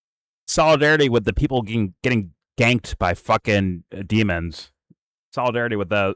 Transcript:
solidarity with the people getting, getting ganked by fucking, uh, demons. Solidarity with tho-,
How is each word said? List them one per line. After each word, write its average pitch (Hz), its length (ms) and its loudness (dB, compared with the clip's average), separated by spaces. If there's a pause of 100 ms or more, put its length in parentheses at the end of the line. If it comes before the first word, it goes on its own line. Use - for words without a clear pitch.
(460)
solidarity 151 640 4
with 117 160 2
the 107 80 0
people 131 300 0
getting, 107 400 -2
getting 104 300 -2 (260)
ganked 117 400 0
by 90 160 -2
fucking, 98 720 -2 (120)
uh, 95 100 -10
demons. 87 640 -2 (600)
Solidarity 117 440 -2
with 101 120 -4
tho-, 98 280 0